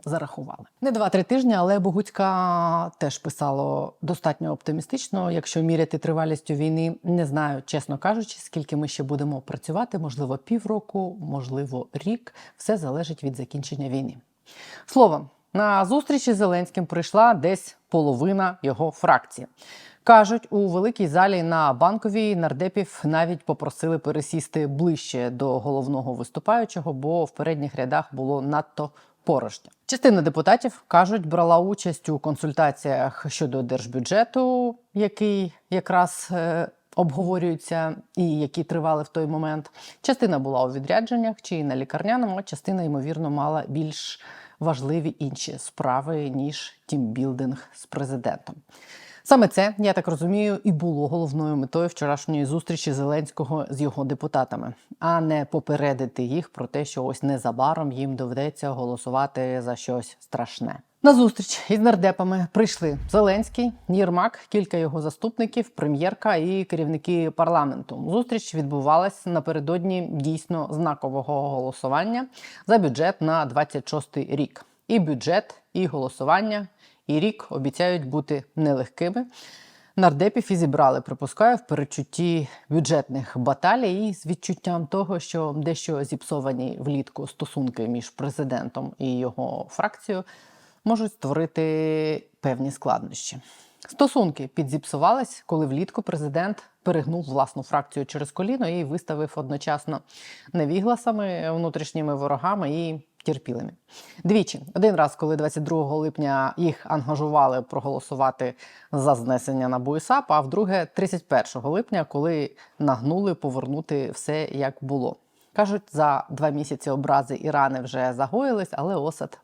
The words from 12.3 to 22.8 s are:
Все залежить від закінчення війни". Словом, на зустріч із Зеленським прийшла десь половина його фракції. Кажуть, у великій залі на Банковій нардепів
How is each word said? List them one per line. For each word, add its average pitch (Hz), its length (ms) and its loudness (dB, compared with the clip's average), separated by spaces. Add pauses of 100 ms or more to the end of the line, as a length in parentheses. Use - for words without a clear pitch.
Все 214 200 0
залежить 147 480 -6
від 131 120 -4
закінчення 139 520 -8
війни". 131 280 -4 (680)
Словом, 156 420 6 (240)
на 202 320 4
зустріч 277 440 2
із 220 80 4
Зеленським 180 500 2
прийшла 214 480 6
десь 175 420 0 (120)
половина 175 720 2
його 143 280 0
фракції. - 560 2 (580)
Кажуть, 220 460 10
у 202 180 2
великій 185 400 0
залі 180 340 4
на 160 300 4
Банковій 208 640 2
нардепів 170 680 -2